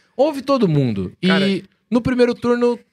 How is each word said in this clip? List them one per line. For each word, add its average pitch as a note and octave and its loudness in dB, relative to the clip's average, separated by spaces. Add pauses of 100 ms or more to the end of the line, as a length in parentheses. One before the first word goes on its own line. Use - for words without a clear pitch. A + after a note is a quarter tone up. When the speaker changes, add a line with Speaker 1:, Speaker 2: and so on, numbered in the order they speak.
(180)
Speaker 1:
Ouve C#4 0
todo C4 0
mundo. B2 -2
E F3+ 0
Speaker 2:
Cara, G3 2 (440)
Speaker 1:
no A#3 0
primeiro B3 0
turno A#3+ 0 (140)